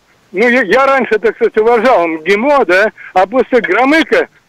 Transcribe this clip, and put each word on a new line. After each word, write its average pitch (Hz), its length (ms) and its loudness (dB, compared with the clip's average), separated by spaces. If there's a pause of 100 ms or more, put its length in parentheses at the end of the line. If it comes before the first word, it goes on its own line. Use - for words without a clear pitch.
(340)
ну, 226 160 0
я, 247 140 0
я 226 220 0
раньше, 269 320 0
так 214 200 -2
сказать, 220 200 -2
уважал 220 500 2
мгимо, 202 580 -2
да, 190 260 0 (220)
а 185 120 2
после 233 360 0
Громыка, 220 680 0 (220)